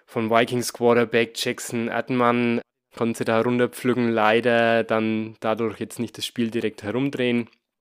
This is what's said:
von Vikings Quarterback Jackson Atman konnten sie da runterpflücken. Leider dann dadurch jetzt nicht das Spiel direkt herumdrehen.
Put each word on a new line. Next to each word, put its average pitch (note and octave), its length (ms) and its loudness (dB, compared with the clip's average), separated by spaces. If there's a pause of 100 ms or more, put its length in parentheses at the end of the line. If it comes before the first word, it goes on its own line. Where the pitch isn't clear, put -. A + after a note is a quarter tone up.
von A2+ 220 -4
Vikings A#2+ 440 2
Quarterback A#2 640 2
Jackson A#2+ 520 -4
Atman A#2+ 720 0 (360)
konnten A2+ 180 0
sie A#2 100 -6
da A2+ 160 2
runterpflücken. B2 720 0
Leider A2+ 720 4
dann A2 560 -2
dadurch A2 400 -4
jetzt A2 220 -8
nicht - 180 -8
das G#2 80 -6
Spiel A2+ 240 -4
direkt A2 320 -6
herumdrehen. A#2+ 640 -2 (320)